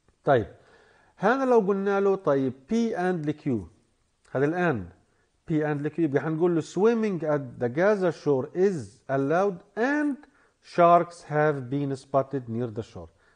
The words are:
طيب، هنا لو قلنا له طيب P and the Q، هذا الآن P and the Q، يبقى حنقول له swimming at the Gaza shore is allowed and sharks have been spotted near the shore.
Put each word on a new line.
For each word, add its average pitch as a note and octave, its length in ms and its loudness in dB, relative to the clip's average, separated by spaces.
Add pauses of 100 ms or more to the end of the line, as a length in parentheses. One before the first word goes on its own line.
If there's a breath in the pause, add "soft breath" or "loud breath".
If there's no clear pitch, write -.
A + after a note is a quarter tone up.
(240)
طيب، B2+ 240 2 (680 soft breath)
هنا C4 280 0
لو B3+ 140 4
قلنا G3 400 0
له G3 160 2
طيب C#3 380 0
P - 200 -10 (240)
and F3 320 -2
the D3+ 160 -6
Q، D3+ 40 -4 (840)
هذا C3 140 0
الآن D#3 440 -2 (600)
P - 20 -2
and D3+ 320 -2
the D3+ 100 -6
Q، - 40 -6
يبقى C#3+ 220 0
حنقول D#3+ 340 0
له D#3+ 60 0
swimming G#3+ 600 0
at C3+ 420 -4
the A#2+ 60 0
Gaza F#3 420 2
shore C#3 440 -2
is F3 440 -2 (100)
allowed E3+ 680 -2
and C#4+ 380 0 (580 soft breath)
sharks E3+ 480 4
have D3 460 -2
been C#3 260 -4
spotted C3+ 540 -4
near A#2+ 180 -4
the A2 160 -8
shore. F2 260 -16 (260 soft breath)